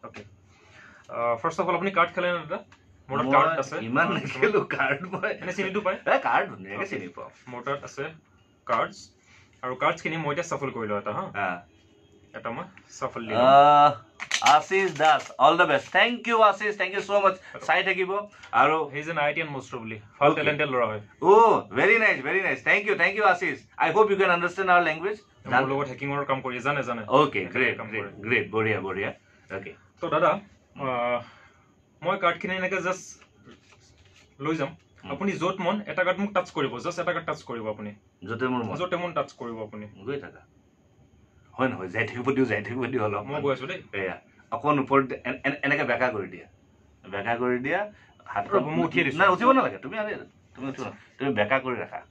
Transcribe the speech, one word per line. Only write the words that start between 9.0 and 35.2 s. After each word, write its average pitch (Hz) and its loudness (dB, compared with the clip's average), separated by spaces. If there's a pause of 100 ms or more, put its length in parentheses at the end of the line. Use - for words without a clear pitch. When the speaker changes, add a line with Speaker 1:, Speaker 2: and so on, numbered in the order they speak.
Speaker 1:
আৰু 127 -4
কাৰ্ডছখিনি 160 -2
মই 151 -2
এতিয়া 170 -4
চাফল 135 -4
কৰি 110 -6
লওঁ 104 -2
এটা, 104 -6
হা? 175 -6 (100)
Speaker 2:
হা। 98 -2 (840)
Speaker 1:
এটা 113 -10
মই 143 -8 (240)
চাফল 127 -8
দি 107 -4
লওঁ। 120 4
Speaker 2:
আহ, 143 10 (500)
আশিষ 180 4
দাস, 151 4 (160)
all 151 8
the 175 4
best। 143 0
Thank 226 2 (100)
you, 233 2
আশিষ, 208 4
thank 190 -4
you 196 -2
so 202 -2
much। 190 4 (280)
চাই 170 2
থাকিব। 185 0 (420)
আৰু 143 6 (120)
Speaker 1:
He 139 -8
is 151 -10
an 165 -4
আই 147 2
টি 160 -4
and 151 -6
most 135 -8
probably। 110 -10 (220)
ভাল 143 6
Speaker 2:
অ'কে। 151 2
Speaker 1:
টেলেণ্টেড 147 0
ল'ৰা 123 0
হয়। 107 -4 (200)
Speaker 2:
অ', 202 8 (140)
very 185 4
nice, 196 2
very 170 0
nice। 151 -2
Thank 196 2
you, 202 2
thank 170 0
you, 214 0
আশিষ। 180 2 (200)
I 156 2
hope 208 6
you 196 2
can 185 4
understand 175 0
our 175 8
language। 170 -2 (220)
Speaker 1:
মোৰ 139 -6
Speaker 2:
জান- 131 2
Speaker 1:
লগত 139 -2
হেকিঙৰ 139 -4
কাম 135 -2
কৰি, 123 -6
জানে, 139 -2
জানে। 117 -6
Speaker 2:
অ'কে, 139 4
Speaker 1:
এনেকে 87 -6
Speaker 2:
গ্ৰেট, 120 0
Speaker 1:
কাম 113 -10
Speaker 2:
গ্ৰেট, 110 -6
Speaker 1:
কৰে। 101 -8 (120)
Speaker 2:
গ্ৰেট, 110 0
বঢ়িয়া, 107 0
বঢ়িয়া। 98 -6 (380)
অ'কে। - -10 (280)
Speaker 1:
তো 175 -6
দাদা, 156 4 (480)
আহ, 123 -2 (800)
মই 175 0
কাৰ্ডখিনি 175 -2
এনেকে 185 -2
জাষ্ট - -4 (1300)
লৈ 156 -2
যাম। 143 -4 (340)
Speaker 2:
হুম। 95 -12
Speaker 1:
আপুনি 196 -2